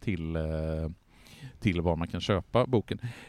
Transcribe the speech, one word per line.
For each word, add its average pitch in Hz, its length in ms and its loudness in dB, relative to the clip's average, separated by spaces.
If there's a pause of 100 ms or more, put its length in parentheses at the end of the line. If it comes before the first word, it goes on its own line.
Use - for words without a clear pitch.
till, 82 360 -2
eh, 80 60 0 (1160)
till 87 200 2
var 85 160 4
man 82 120 -2
kan 90 120 -6
köpa 110 460 2
boken. 123 320 0 (300)